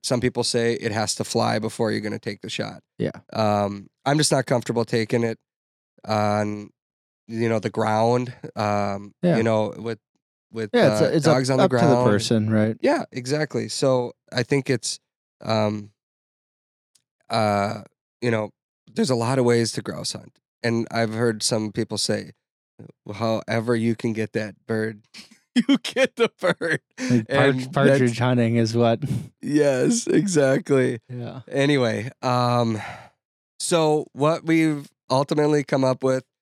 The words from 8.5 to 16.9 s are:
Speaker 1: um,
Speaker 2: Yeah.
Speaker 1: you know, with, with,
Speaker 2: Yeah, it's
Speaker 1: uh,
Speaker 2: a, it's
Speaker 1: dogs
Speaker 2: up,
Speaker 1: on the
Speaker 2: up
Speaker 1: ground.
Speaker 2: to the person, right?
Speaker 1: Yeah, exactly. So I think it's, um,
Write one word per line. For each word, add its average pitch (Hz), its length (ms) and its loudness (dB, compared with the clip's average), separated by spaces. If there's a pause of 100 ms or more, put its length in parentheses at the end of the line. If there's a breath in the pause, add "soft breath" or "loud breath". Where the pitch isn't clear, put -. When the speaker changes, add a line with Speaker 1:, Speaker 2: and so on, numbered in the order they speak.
Speaker 1:
um, 101 680 -4
Speaker 2:
Yeah. 175 160 2
Speaker 1:
you 113 40 2
know, 110 360 0
with, 110 200 -8 (540)
with, 110 220 -6
Speaker 2:
Yeah, 190 180 6
it's 107 100 2
Speaker 1:
uh, - 40 4
Speaker 2:
a, - 100 2
it's 151 80 0
Speaker 1:
dogs 135 260 2
Speaker 2:
up, 135 40 2
Speaker 1:
on 127 40 2
the - 60 6
Speaker 2:
up - 60 4
Speaker 1:
ground. 123 180 4
Speaker 2:
to 131 80 6
the 123 80 2
person, 107 460 2
right? 110 320 2
Speaker 1:
Yeah, 285 300 2
exactly. 131 560 -4
So 127 440 0 (200)
I 123 100 0
think 139 280 0
it's, - 300 -4 (420)
um, 107 500 -2 (1400)